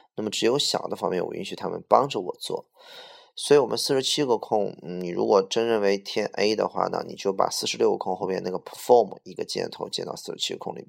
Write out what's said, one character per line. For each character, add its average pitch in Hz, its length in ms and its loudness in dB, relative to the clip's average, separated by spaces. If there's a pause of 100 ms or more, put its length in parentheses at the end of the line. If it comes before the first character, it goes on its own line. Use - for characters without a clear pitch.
(160)
那 107 60 -6
么 107 60 -2
只 104 160 -2
有 123 140 4
小 - 280 -2
的 - 80 -4
方 98 160 -2
面 87 140 0
我 - 80 -6
允 - 100 -8
许 98 140 -10
他 87 140 -6
们 87 180 -8
帮 117 180 6
着 131 140 -6
我 90 180 -8
做。 - 300 -8 (720)
所 - 160 6
以 147 40 8
我 120 80 2
们 117 100 -4
四 139 160 0
十 135 80 2
七 - 220 0
个 120 120 2
空， 104 460 0
嗯， 90 180 -8
你 90 100 -6
如 98 140 0
果 107 160 6
真 113 240 0
认 113 160 2
为 101 160 4
填 101 380 -2
A 104 220 2
的 98 100 0
话 92 220 0
呢， 90 180 -4
你 - 80 -12
就 - 180 -2
把 95 160 2
四 - 200 -4
十 - 100 -4
六 113 140 4
个 - 40 -2
空 92 200 -4
后 98 100 -6
面 92 160 -2
那 92 80 -6
个 90 80 -4
perform - 640 2
一 92 100 -16
个 87 120 -8
箭 87 260 -6
头 - 180 -10
箭 - 160 -6
到 82 120 -8
四 - 160 -10
十 - 60 -12
七 - 160 -4
个 - 40 -10
空 - 160 -10
里。 - 140 -14